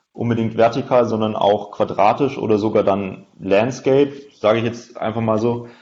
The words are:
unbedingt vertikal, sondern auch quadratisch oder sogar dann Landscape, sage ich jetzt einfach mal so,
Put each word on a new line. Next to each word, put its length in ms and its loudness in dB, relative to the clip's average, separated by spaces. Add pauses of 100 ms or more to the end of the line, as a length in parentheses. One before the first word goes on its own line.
(120)
unbedingt 460 -4
vertikal, 480 2
sondern 280 -2
auch 360 0
quadratisch 680 0
oder 220 0
sogar 260 0
dann 420 -2 (140)
Landscape, 720 2 (260)
sage 200 2
ich 60 -2
jetzt 340 -8
einfach 240 -4
mal 160 0
so, 300 -2 (140)